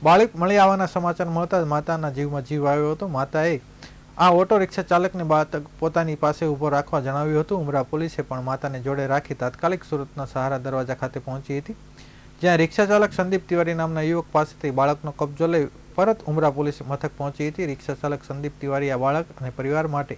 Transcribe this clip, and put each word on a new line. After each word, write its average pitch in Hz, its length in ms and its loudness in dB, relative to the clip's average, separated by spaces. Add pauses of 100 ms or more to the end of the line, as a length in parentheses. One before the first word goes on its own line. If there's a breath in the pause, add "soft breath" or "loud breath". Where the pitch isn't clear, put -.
બાળક 185 320 8
મળી 185 220 4
આવવાના 190 280 6
સમાચાર 175 440 0
મળતા 175 320 2
જ 160 40 2
માતાના 151 440 0
જીવમાં 143 320 -2
જીવ 147 260 -2
આવ્યો 151 240 2
હતો. 175 160 -4
માતાએ 156 540 0 (560 loud breath)
આ 175 120 8
ઓટો 180 280 6
રિક્ષા 190 240 0
ચાલકને 180 420 2
બાળક 151 380 2 (180)
પોતાની 160 360 0
પાસે 151 300 0
ઊભો 151 240 0
રાખવા 143 300 0
જણાવ્યું 147 420 0
હતું. 190 180 -2
ઉમરા 143 240 0
પોલીસે 156 380 -4
પણ 127 200 -6
માતાને 131 380 -4
જોડે 135 280 -4
રાખી 139 260 -2
તાત્કાલિક 170 500 -4
સુરતના 139 420 -6
સહારા 135 320 -2
દરવાજા 131 360 -4
ખાતે 131 260 -6
પહોંચી 139 400 -8
હતી, 220 160 -10 (640 loud breath)
જ્યાં 175 160 4
રિક્ષા 165 280 4
ચાલક 208 280 4
સંદીપ 185 360 0
તિવારી 170 240 2
નામના 160 280 -2
યુવક 165 300 0
પાસેથી 151 400 0
બાળકનો 143 400 0
કબજો 147 360 -2
લઈ 160 200 2 (280)
પરત 214 300 2
ઉમરા 156 240 2
પોલીસ 147 380 -2
મથક 143 300 -4
પહોંચી 143 320 -4
હતી. 170 160 -6
રિક્ષા 139 280 -6
ચાલક 143 300 -4
સંદીપ 143 280 -8 (100)
તિવારી 139 300 -2
આ 127 60 -2
બાળક 143 280 0 (160)
અને 127 80 -6
પરિવાર 147 380 -2
માટે 143 300 -4